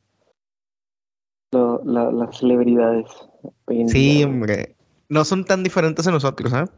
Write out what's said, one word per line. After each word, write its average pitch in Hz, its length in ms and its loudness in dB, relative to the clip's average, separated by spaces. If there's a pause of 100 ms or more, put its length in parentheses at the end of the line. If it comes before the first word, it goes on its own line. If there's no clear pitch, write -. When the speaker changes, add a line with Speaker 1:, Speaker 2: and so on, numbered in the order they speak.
(1500)
Speaker 1:
lo-, 120 340 0
la-, 120 260 0
las 117 260 -4
celebridades 120 680 2 (600)
hoy 117 160 -2
en 113 80 0
Speaker 2:
Sí, 131 100 2
Speaker 1:
día, 143 280 4
güey. 135 80 -4
Speaker 2:
hombre. 104 400 -4 (340)
No 151 160 2
son 190 200 -2
tan 190 180 0
diferentes 160 440 -2
a 185 40 2
nosotros, 135 420 -2
¿eh? 147 120 -2 (120)